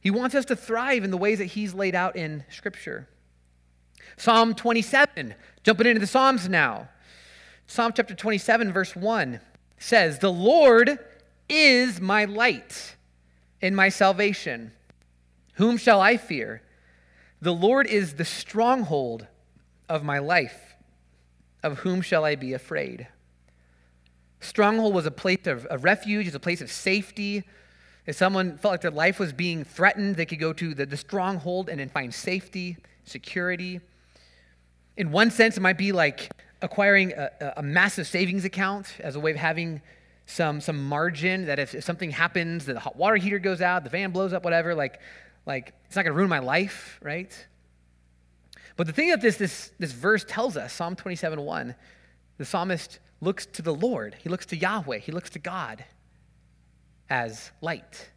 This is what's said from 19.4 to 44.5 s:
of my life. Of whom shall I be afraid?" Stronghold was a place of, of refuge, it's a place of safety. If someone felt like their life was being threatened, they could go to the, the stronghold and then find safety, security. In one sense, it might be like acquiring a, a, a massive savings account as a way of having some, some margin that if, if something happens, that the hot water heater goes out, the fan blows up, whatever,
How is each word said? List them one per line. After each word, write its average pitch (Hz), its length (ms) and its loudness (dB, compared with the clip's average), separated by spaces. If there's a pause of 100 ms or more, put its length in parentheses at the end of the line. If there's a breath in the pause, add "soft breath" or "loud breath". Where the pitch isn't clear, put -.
of 156 160 -2
my 143 160 -2
life. 151 560 -2 (880)
Of 147 160 -4
whom 185 220 -2
shall 165 240 0
I 151 100 2
be 131 160 -8
afraid?" 131 560 -8 (1300)
Stronghold 214 520 2
was 170 120 0
a 151 60 -2
place 185 360 -2
of, 127 200 -4
of 131 180 -4
refuge, 208 420 0
it's 147 80 -8
a 135 60 -10
place 175 180 -4
of 123 100 -14
safety. 196 760 -4 (600 soft breath)
If 151 120 -8
someone 185 400 2
felt 202 160 0
like 175 80 -4
their 170 100 -2
life 160 260 0
was 175 140 -4
being 165 320 -4
threatened, 196 540 0
they 165 80 -2
could 151 140 -10
go 160 120 -2
to 160 220 -6
the, 139 120 -4
the 139 120 -8
stronghold 185 720 -4
and 156 100 -8
then 135 80 -6
find 131 260 -6
safety, 180 640 -8 (300 soft breath)
security. 180 760 -6 (1160 soft breath)
In 165 140 -2
one 214 200 6
sense, 226 240 4
it 196 60 -4
might 185 160 2
be 196 160 -2
like 156 360 0 (320 soft breath)
acquiring 196 520 2
a, 139 160 -6 (100)
a, 143 180 -8
a 147 60 -6
massive 180 420 2
savings 185 380 -2
account 196 560 -4
as 139 160 -8
a 147 60 -6
way 156 100 0
of 147 60 -4
having 160 440 -2 (440 soft breath)
some, 151 340 -2
some 143 280 -6
margin 170 580 -2
that 143 140 -4
if, 139 160 -6
if 147 100 -10
something 170 260 -6
happens, 165 540 -2
that 135 80 -6
the 117 80 -6
hot - 160 -10
water 202 180 2
heater 202 240 0
goes 180 220 -2
out, 180 240 0
the 123 40 -10
fan 190 220 -4
blows 185 220 -2
up, 180 100 -6
whatever, 170 320 0